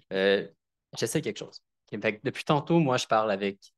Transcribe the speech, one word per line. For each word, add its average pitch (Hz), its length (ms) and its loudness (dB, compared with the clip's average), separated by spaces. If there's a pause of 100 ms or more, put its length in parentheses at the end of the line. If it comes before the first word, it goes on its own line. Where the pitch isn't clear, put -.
(120)
Euh, 98 340 4 (520)
j'essaie 123 240 -2
quelque 110 160 -6
chose. - 240 -16 (300)
Ok, 107 100 -8
fait 107 160 -2
que - 60 -20
depuis - 200 -6
tantôt, 156 360 2
moi, 131 160 2
je - 100 -2
parle 110 240 2
avec 98 280 -2 (200)